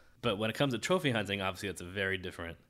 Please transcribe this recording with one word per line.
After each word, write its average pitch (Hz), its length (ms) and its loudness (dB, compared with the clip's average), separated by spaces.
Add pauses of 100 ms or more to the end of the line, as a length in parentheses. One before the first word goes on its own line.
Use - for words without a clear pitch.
(220)
But 113 160 2
when 110 120 2
it 110 60 -4
comes 139 180 2
to 113 40 0
trophy 151 320 2
hunting, 101 300 2
obviously 95 300 -2
that's 85 100 -8
a 90 60 -10
very 95 320 0
different 85 400 -8 (120)